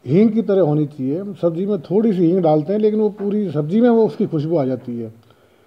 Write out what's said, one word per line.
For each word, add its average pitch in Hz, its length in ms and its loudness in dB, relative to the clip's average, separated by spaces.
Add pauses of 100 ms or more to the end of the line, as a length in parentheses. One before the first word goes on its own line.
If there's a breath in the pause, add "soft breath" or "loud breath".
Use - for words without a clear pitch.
हींग 196 280 4
की 220 100 0
तरह 190 200 2
होनी 151 240 2
चाहिए। 139 320 -6
हम 202 160 -10
सब्जी 170 320 -2
में 196 160 -2
थोड़ी 214 300 0
सी 180 80 -2
हींग 180 200 2
डालते 156 320 2
हैं, 214 80 -2
लेकिन 214 200 0
वो 214 100 2
पूरी 202 400 -4
सब्जी 151 300 0
में 247 80 4
वो 226 180 4
उसकी - 200 -2
खुशबू 160 300 -2
आ 143 80 2
जाती 123 340 -6
है, 110 140 -10 (540 soft breath)